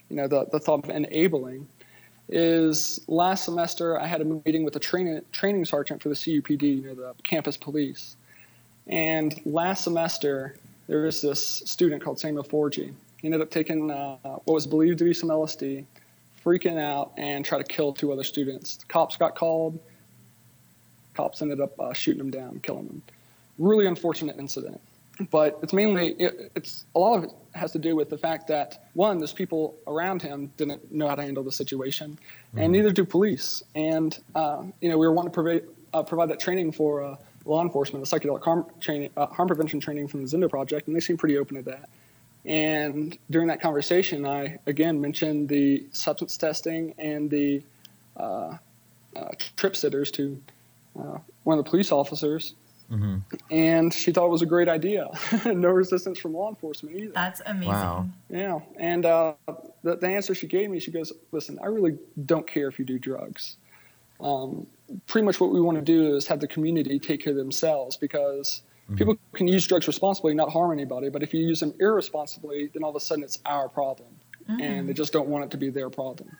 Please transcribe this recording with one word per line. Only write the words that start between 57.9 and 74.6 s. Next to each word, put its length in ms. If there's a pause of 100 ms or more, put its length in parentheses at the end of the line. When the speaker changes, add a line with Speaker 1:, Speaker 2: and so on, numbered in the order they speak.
Speaker 1:
Yeah. 280 (180)
And, 280
uh, 280 (500)
the, 140
the 100
answer 260
she 140
gave 240
me, 80
she 100
goes, 240 (180)
"Listen, 300
I 60
really 320 (260)
don't 220
care 200
if 120
you 60
do 120
drugs. 600 (640)
Um, 460 (400)
pretty 180
much 160
what 120
we 100
wanna 220
do 320
is 120
have 120
the 80
community 500
take 240
care 100
of 60
themselves 600
because 640 (240)
Speaker 2:
Mm-hmm. 120
Speaker 1:
people 200 (160)
can 140
use 200
drugs 180
responsibly, 480
not 160
harm 220
anybody. 380
But 120
if 100
you 140
use 140
them 200
irresponsibly, 920
then 80
all 80
of 60
a 40
sudden 240
it's 220
our 240
problem. 380 (420)
Speaker 3:
Mm-hmm. 120